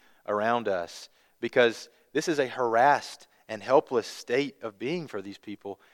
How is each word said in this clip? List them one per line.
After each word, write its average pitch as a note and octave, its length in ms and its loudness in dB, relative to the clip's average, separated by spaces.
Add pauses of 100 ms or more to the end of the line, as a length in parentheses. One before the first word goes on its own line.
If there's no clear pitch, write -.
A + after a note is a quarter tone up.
(260)
around G#2+ 400 0
us, F2+ 420 -4 (320)
because A#2 480 2 (240)
this D3+ 140 -2
is D3+ 140 0
a C3 80 0
harassed A#2+ 800 2 (200)
and G#2+ 140 -8
helpless B2 460 2
state C3+ 520 -4
of G#2+ 160 -12
being C#3+ 300 -6
for G#2 160 -10
these G2 160 -14
people, G2+ 420 -14 (140)